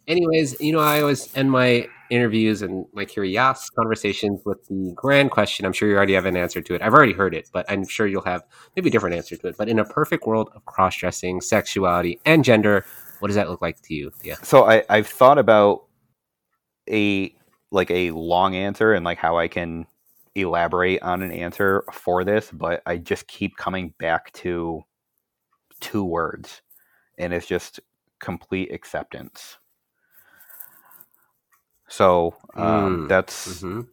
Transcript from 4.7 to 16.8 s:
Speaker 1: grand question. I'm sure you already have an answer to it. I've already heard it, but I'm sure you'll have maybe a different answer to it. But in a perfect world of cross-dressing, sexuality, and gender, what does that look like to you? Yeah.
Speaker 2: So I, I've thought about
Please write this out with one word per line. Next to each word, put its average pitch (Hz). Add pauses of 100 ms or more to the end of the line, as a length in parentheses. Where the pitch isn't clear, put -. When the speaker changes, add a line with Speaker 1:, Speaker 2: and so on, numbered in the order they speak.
Speaker 1:
grand 139
question. -
I'm 92
sure 107
you 101
already 98
have 92
an 92
answer 87
to 87
it. 85
I've 107
already 131
heard 92
it, 78
but 90
I'm 98
sure -
you'll 98
have 90 (340)
maybe 180
a -
different 98
answer 85
to -
it. 87
But 107
in 113
a 107
perfect -
world 110
of -
cross-dressing, 90
sexuality, 90
and 156
gender, 104 (360)
what 101
does 101
that 101
look 87
like 85
to -
you? 71 (100)
Yeah. -
Speaker 2:
So 127
I, 110
I've 107
thought 135
about 104 (1040)